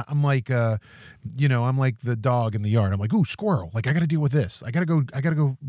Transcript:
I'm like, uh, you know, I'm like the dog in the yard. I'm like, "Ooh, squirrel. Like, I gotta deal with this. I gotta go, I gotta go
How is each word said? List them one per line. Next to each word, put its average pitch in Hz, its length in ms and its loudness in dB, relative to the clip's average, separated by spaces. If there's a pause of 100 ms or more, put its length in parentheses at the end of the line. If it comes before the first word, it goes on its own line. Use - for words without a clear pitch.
I'm 147 160 0
like, 139 260 0
uh, 117 280 0 (580)
you 143 120 2
know, 120 180 2
I'm 131 120 0
like 131 220 0
the 120 160 -4
dog 113 400 0
in 104 80 -4
the 107 60 -2
yard. 104 220 4
I'm 98 80 0
like, 107 140 -2
"Ooh, 208 120 4
squirrel. 135 500 -2
Like, 113 100 -4
I 135 80 0
gotta 165 140 2
deal 156 140 0
with 139 100 2
this. 135 340 -2
I 117 60 -8
gotta 170 160 0
go, 156 160 2 (100)
I 135 80 -4
gotta 160 140 0
go 143 220 0 (120)